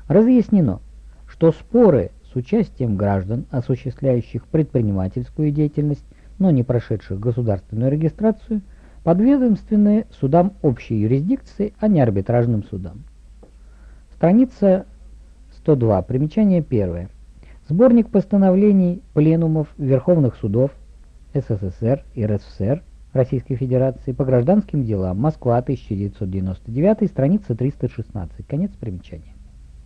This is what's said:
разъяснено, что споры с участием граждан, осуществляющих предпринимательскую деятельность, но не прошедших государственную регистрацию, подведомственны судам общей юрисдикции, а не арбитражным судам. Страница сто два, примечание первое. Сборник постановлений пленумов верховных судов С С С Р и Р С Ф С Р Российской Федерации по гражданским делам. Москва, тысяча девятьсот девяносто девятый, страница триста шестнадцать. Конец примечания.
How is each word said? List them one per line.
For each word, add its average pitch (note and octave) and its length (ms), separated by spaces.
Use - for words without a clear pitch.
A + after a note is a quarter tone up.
разъяснено, G3+ 720
что - 240
споры E3+ 580
с - 40
участием B2+ 600
граждан, G2+ 540
осуществляющих B2+ 920
предпринимательскую B2 1080
деятельность, D3 540
но F#3+ 100
не C3+ 140
прошедших A2 560
государственную A2+ 720
регистрацию, G#3 680
подведомственны G#3+ 1040
судам E3+ 340
общей B2 320
юрисдикции, C#3+ 840
а G#3+ 80
не F#3 140
арбитражным A#2 640
судам. F#2 400
Страница F#3+ 720
сто - 200
два, A2+ 260
примечание D#3+ 640
первое. F#2 460
Сборник A3+ 400
постановлений F#3+ 920
пленумов D#3+ 540
верховных C3+ 600
судов A#2 340
С C#3 80
С G2+ 180
С G2 220
Р B2 200
и G#2+ 80
Р G#2+ 80
С G2+ 100
Ф - 20
С - 40
Р B2 220
Российской C3 440
Федерации B2+ 540
по C3+ 140
гражданским C3+ 580
делам. F#2+ 360
Москва, B2 420
тысяча B2 320
девятьсот G2 380
девяносто F#2+ 400
девятый, F#3+ 360
страница D3+ 460
триста B2+ 340
шестнадцать. - 600
Конец F#3 240
примечания. - 640